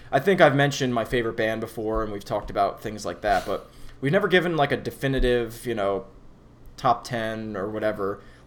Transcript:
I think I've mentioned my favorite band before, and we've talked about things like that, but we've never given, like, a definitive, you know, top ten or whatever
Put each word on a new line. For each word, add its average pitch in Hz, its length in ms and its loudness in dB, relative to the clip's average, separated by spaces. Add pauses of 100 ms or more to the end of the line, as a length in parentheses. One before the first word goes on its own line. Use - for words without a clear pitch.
(100)
I 139 80 4
think 185 220 4
I've 143 160 8
mentioned 143 360 2
my 117 120 0
favorite 117 320 -2
band 110 240 0
before, 110 420 -4
and 107 100 -4
we've 101 120 -8
talked 104 260 -4
about - 320 0
things 104 240 -8
like 90 140 -6
that, 98 260 2
but - 240 -4 (300)
we've 135 120 0
never 196 160 4
given, 175 280 2
like, 143 160 2
a 120 40 2
definitive, 123 880 0
you 120 100 -4
know, 98 320 0 (680)
top - 280 2
ten 110 520 -6
or 98 140 -4
whatever 101 500 -2 (260)